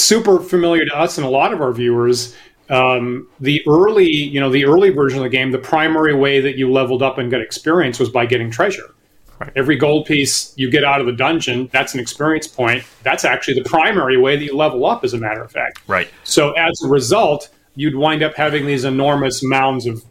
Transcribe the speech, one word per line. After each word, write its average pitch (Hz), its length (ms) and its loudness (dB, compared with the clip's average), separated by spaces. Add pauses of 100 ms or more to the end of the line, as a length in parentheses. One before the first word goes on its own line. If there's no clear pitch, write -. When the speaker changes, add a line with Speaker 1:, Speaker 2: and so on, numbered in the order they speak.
Speaker 1:
super 208 380 4
familiar 170 460 0
to 147 120 -4
us 165 200 -2
and 147 100 -2
a - 20 -2
lot 143 220 2
of 190 80 -4
our 127 140 0
viewers. 120 600 0 (360)
Um, 127 580 0 (120)
the 143 280 0
early, 185 420 4
you 147 300 -2
know, 139 100 0
the 135 160 2
early 180 240 6
version 139 300 0
of 135 40 -2
the 127 60 -4
game, 131 220 0
the 127 80 -2
primary 156 560 2
way 139 240 2
that 131 180 -2
you 131 140 0
leveled 131 320 0
up 131 160 -2
and 123 100 -4
got 120 120 -2
experience 151 580 -2
was 123 100 0
by 120 160 0
getting 117 240 -2
treasure. 185 460 -4 (440)
Speaker 2:
Right. - 160 -12
Speaker 1:
Every 135 200 0
gold 151 320 2
piece 143 480 -2
you 131 160 -2
get 143 120 2
out 139 160 0
of 127 60 -2
the 120 60 -2
dungeon, 131 600 -2
that's 135 220 -2
an 131 60 -6
experience 151 480 -4
point. 120 360 -2 (200)
That's 131 220 -2
actually 135 360 -2
the - 80 -8
primary 160 480 2
way 135 200 4
that 147 80 -6
you 143 100 -8
level 139 300 0
up, 226 180 0
as - 100 -4
a 123 60 -6
matter 110 240 -6
of 113 80 -18
fact. - 360 -8
Speaker 2:
Right. 92 220 -2 (140)
Speaker 1:
So 147 300 2
as 165 300 -2
a 139 40 -4
result, 147 640 2 (260)
you'd 139 200 -2
wind 151 280 0
up 156 100 -2
having 147 320 -2
these 139 200 -2
enormous 139 580 0
mounds 135 420 0
of, 113 240 -6